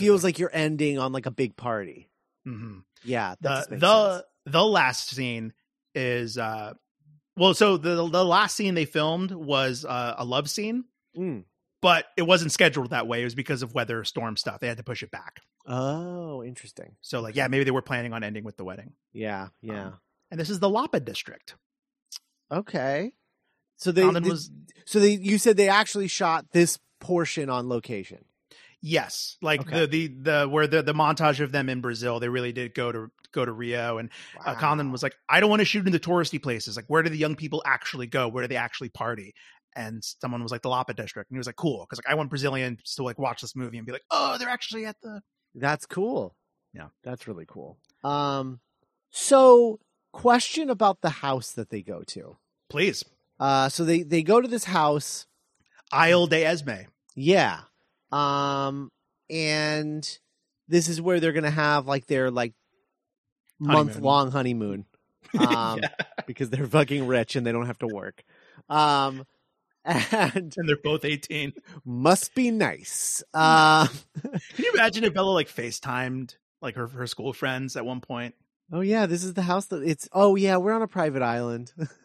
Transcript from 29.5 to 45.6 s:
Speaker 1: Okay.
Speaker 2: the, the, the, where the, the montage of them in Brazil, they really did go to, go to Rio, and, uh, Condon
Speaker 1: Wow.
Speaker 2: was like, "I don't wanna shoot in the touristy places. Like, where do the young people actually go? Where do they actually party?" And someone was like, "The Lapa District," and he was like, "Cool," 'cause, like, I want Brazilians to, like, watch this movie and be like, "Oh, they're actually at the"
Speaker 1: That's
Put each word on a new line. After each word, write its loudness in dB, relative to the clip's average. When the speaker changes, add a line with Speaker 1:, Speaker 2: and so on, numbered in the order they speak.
Speaker 1:
Okay. 0
Speaker 2:
the, -
the, -2
the, -2
where 2
the, 2
the -2
montage 2
of -4
them 0
in -4
Brazil, -4
they -4
really -4
did -8
go -4
to, -8
go -2
to -4
Rio, -4
and, -8
uh, -4
Condon 2
Speaker 1:
Wow. -4
Speaker 2:
was -8
like, -4
"I 6
don't 6
wanna 4
shoot 0
in 2
the 2
touristy -2
places. -6
Like, -14
where 2
do -2
the -6
young -2
people -6
actually -4
go? -2
Where -6
do -6
they -6
actually -8
party?" -10
And -10
someone -8
was -8
like, -8
"The -4
Lapa -2
District," -12
and -12
he -8
was -10
like, -12
"Cool," -4
'cause, -14
like, -6
I 0
want -4
Brazilians -6
to, -8
like, -8
watch -6
this -14
movie -10
and -14
be -12
like, -12
"Oh, -2
they're -6
actually -8
at -12
the" -14
Speaker 1:
That's -2